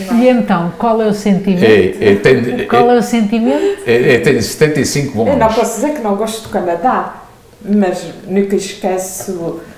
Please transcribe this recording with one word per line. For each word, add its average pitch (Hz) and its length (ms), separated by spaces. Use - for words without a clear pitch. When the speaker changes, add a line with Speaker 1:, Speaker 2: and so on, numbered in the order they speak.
Speaker 1:
não 233 120
é? 247 60
Speaker 2:
E 254 40
então, 202 480
qual 226 240
é 220 60
o 202 80
sentimento? 196 480
Speaker 3:
Ei, 98 380
eu 101 220
tenho, 123 440
Speaker 2:
Qual 240 200
Speaker 3:
eu, 240 40
Speaker 2:
é 247 80
o 220 40
sentimento? 240 840
Speaker 3:
eu, 120 140
eu 123 220
tenho 123 200
setenta 147 380
e 123 60
cinco 147 340
anos. 247 140
Speaker 1:
Eu 247 40
não 220 140
posso 226 240
dizer 294 180
que 240 60
não 202 160
gosto 220 280
do - 40
Canadá, 185 760
mas 190 420
nunca 196 300
esqueço - 760
o, 165 300